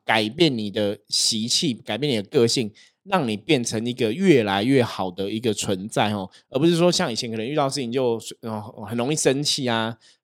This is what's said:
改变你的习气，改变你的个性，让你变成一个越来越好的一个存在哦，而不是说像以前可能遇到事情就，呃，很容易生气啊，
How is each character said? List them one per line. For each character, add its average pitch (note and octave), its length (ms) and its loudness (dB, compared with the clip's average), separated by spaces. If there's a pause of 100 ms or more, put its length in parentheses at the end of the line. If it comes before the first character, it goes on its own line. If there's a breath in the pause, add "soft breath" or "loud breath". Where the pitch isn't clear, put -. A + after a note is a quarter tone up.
改 A2 240 2
变 D3 280 2
你 G#2 140 -6
的 G#2 260 -2 (120)
习 - 360 -2
气， A#2+ 280 0
改 G#2+ 240 -6
变 C#3+ 120 -2
你 B2+ 60 2
的 G#2 80 -2
个 A#2 240 4
性， A#2 240 0 (320 soft breath)
让 F#3 240 0
你 G#2+ 100 -2
变 C3 260 0
成 A2+ 220 -4
一 B2 80 -2
个 A#2 180 0
越 D#3 320 6
来 G2+ 200 2
越 C3+ 180 4
好 F#2+ 300 -2
的 G2 180 -6
一 A2 100 -4
个 A2 140 0
存 G2+ 340 -4
在 A2 240 0
哦， G2 160 -4 (220 soft breath)
而 C3+ 80 -4
不 C#3+ 80 2
是 E3+ 100 4
说 F3 160 4
像 E3+ 200 -2
以 A2 40 -6
前 A#2+ 140 -6
可 A2+ 80 -6
能 A2 80 -4
遇 C3+ 80 -6
到 C#3+ 160 0
事 C#3 100 -6
情 A#2 120 -6
就， A#2+ 280 0 (220)
呃， A2 180 -8 (280)
很 A#2 100 -6
容 B2 160 0
易 - 20 0
生 D3 280 2
气 C#3 260 -2
啊， A2+ 260 -2 (280 soft breath)